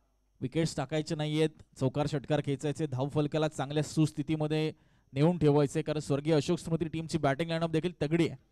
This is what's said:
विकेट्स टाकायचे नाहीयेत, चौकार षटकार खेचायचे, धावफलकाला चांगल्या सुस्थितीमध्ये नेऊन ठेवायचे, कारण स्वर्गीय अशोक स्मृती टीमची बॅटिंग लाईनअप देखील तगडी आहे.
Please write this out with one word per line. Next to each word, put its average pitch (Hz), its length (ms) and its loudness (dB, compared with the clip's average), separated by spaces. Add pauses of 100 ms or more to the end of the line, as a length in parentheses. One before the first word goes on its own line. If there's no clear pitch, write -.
(420)
विकेट्स 160 340 -2
टाकायचे 156 400 -4
नाहीयेत, 151 340 0 (300)
चौकार 143 280 0
षटकार 147 380 -2
खेचायचे, 143 420 -2
धावफलकाला 147 600 0
चांगल्या 147 360 -2
सुस्थितीमध्ये 156 920 0 (400)
नेऊन 160 240 4
ठेवायचे, 147 440 4
कारण 151 180 -4
स्वर्गीय 147 360 0
अशोक 156 240 2
स्मृती 165 280 -2
टीमची 160 300 -4
बॅटिंग 147 320 0
लाईनअप 165 200 -2
देखील 160 220 0 (100)
तगडी 156 260 2
आहे. 127 100 -8 (140)